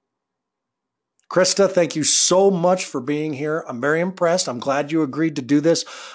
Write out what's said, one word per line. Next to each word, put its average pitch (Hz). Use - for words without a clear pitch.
Krista, 185
thank 175
you 147
so 190
much 180
for 139
being 147
here. 151
I'm 120
very 151
impressed. 180
I'm 120
glad 143
you 160
agreed 151
to 139
do 131
this, 156